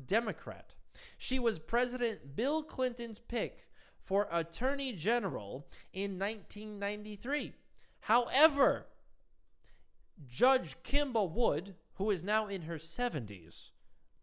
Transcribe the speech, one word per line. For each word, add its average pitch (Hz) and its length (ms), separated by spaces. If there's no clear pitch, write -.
Democrat. 123 720
She - 220
was 226 200
President 233 760
Bill 285 260
Clinton's 247 560
pick - 520
for 196 320
Attorney 254 600
General 147 760
in 196 240
nineteen 208 600
ninety-three. 208 760
However, 247 840
Judge 208 560
Kimba 226 440
Wood, 185 460
who 208 180
is 175 100
now 214 240
in 196 160
her 160 160
seventies, 107 960